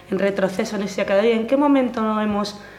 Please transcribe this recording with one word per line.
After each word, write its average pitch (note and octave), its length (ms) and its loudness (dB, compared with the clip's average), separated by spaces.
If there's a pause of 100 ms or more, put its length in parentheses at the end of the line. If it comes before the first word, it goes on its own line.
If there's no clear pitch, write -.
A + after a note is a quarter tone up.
en F#3+ 80 -2
retroceso, G3 600 -2
ni G3+ 80 -4
se - 140 -4
ha G3 40 0
quedado, G3+ 220 2
¿y A#3 40 6
en A3+ 140 0
qué C4 100 2
momento C4+ 460 2
no G#3+ 180 0
hemos G#3 380 -2 (220)